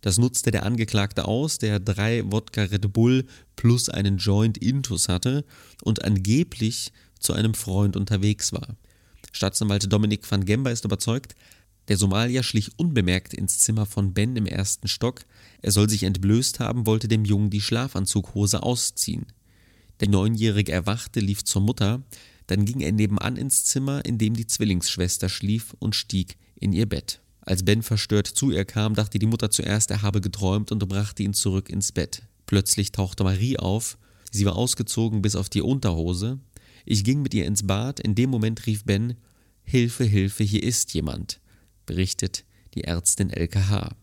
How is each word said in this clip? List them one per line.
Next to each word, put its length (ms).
Das 160
nutzte 320
der 160
Angeklagte 600
aus, 340
der 200
drei 460
Wodka 380
Red 280
Bull 360
plus 320
einen 300
Joint 400
Intus 520
hatte 360
und 200
angeblich 880
zu 140
einem 200
Freund 420
unterwegs 560
war. 260
Staatsanwalt 640
Dominik 380
van 120
Gember 280
ist 140
überzeugt, 500
der 100
Somalier 440
schlich 380
unbemerkt 560
ins 240
Zimmer 260
von 300
Ben 220
im 100
ersten 400
Stock. 340
Er 100
soll 160
sich 140
entblößt 580
haben, 280
wollte 200
dem 180
Jungen 260
die 100
Schlafanzughose 1040
ausziehen. 640
Der 100
Neunjährige 640
erwachte, 480
lief 240
zur 180
Mutter. 400
Dann 180
ging 140
er 120
nebenan 440
ins 300
Zimmer, 400
in 120
dem 160
die 140
Zwillingsschwester 840
schlief, 480
und 180
stieg 400
in 180
ihr 160
Bett. 320
Als 220
Ben 200
verstört 420
zu 240
ihr 160
kam, 300
dachte 240
die 80
Mutter 240
zuerst, 400
er 100
habe 180
geträumt 520
und 80
brachte 320
ihn 140
zurück 340
ins 220
Bett. 320
Plötzlich 440
tauchte 320
Marie 360
auf. 400
Sie 160
war 80
ausgezogen 680
bis 140
auf 140
die 120
Unterhose. 800
Ich 180
ging 180
mit 140
ihr 100
ins 220
Bad. 320
In 160
dem 160
Moment 340
rief 180
Ben: 300
"Hilfe, 420
Hilfe, 380
hier 200
ist 320
jemand", 460
berichtet 600
die 120
Ärztin 440
L 180
K 220
H. 340